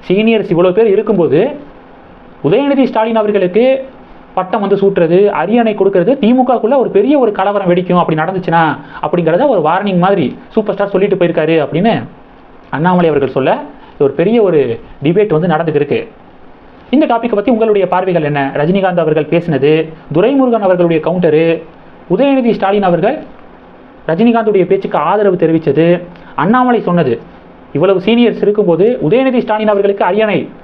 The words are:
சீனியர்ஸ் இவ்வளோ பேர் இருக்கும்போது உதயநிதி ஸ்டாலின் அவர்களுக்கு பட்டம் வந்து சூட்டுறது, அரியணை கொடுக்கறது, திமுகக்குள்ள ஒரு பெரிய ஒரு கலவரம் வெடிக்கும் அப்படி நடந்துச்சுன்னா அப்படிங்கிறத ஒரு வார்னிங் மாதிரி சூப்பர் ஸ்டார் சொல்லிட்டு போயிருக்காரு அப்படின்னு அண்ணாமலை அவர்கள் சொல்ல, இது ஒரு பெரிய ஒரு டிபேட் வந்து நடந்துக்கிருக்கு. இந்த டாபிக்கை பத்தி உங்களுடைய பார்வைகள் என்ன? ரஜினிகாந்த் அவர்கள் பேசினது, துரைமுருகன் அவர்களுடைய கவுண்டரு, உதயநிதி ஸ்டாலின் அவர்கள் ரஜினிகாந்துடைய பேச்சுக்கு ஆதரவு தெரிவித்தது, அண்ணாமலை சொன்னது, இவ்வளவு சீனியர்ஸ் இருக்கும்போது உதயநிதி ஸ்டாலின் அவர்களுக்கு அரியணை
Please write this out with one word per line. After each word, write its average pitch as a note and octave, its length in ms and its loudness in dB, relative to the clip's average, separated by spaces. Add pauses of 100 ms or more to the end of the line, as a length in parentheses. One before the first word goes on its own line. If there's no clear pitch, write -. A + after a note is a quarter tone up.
சீனியர்ஸ் G#3+ 440 0
இவ்வளோ F3+ 200 2
பேர் A3 140 2
இருக்கும்போது G3+ 840 0 (720)
உதயநிதி C4+ 380 0
ஸ்டாலின் A3+ 340 0
அவர்களுக்கு G#3+ 720 0 (460)
பட்டம் F#3 260 -4
வந்து G3 160 0
சூட்டுறது, F3+ 500 2
அரியணை G#3 480 0
கொடுக்கறது, G3 600 0
திமுகக்குள்ள B3 440 0
ஒரு A#3 140 0
பெரிய B3 260 2
ஒரு A#3 140 0
கலவரம் G3 360 -2
வெடிக்கும் F3+ 300 0
அப்படி D#3+ 240 0
நடந்துச்சுன்னா E3 540 -2 (260)
அப்படிங்கிறத F3 460 0
ஒரு A3 120 2
வார்னிங் F#3 380 0
மாதிரி F3 400 0 (100)
சூப்பர் G#3 260 -2
ஸ்டார் G3+ 140 -2
சொல்லிட்டு G3 280 0
போயிருக்காரு E3 500 0
அப்படின்னு D#3+ 360 0 (680)
அண்ணாமலை E3+ 380 0
அவர்கள் C3+ 220 0
சொல்ல, C3+ 200 -2 (440)
இது D3 100 0
ஒரு C#3 80 2
பெரிய A3 300 0
ஒரு C#3+ 380 0 (220)
டிபேட் E3+ 360 0
வந்து F3 100 -2
நடந்துக்கிருக்கு. D#3 600 -2 (840)
இந்த D4+ 160 2
டாபிக்கை A#3 280 -2
பத்தி G3+ 160 2
உங்களுடைய G#3+ 380 2
பார்வைகள் F3+ 340 0
என்ன? C#3+ 320 -2
ரஜினிகாந்த் F3+ 440 0
அவர்கள் D#3 260 0
பேசினது, D#3 640 0 (260)
துரைமுருகன் A#3+ 460 2
அவர்களுடைய F3 440 0
கவுண்டரு, E3 580 0 (540)
உதயநிதி C4 340 0
ஸ்டாலின் G3+ 320 0
அவர்கள் F#3 360 0 (880)
ரஜினிகாந்துடைய G#3+ 580 2
பேச்சுக்கு F#3+ 340 -2
ஆதரவு F#3+ 380 0
தெரிவித்தது, E3 680 0 (320)
அண்ணாமலை A#3+ 460 2
சொன்னது, D#3+ 400 0 (520)
இவ்வளவு F#3 320 0
சீனியர்ஸ் A#3 380 2
இருக்கும்போது G3+ 560 2 (100)
உதயநிதி B3+ 300 0
ஸ்டாலின் G#3+ 300 -2
அவர்களுக்கு G3+ 360 0
அரியணை G3 440 -2 (160)